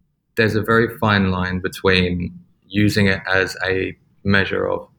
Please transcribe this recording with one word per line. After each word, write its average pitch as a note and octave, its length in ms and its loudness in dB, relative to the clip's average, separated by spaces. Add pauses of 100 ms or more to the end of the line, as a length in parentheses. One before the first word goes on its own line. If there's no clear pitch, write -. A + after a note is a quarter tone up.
(360)
there's A2 200 2
a G#2+ 60 0
very A2+ 360 0
fine G2+ 340 2
line F#2 280 -4
between F2+ 800 -2 (300)
using G2+ 400 2
it F#2+ 200 0
as F#2+ 280 0 (100)
a F#2 300 -2 (280)
measure G2 440 0
of F#2 200 -6 (120)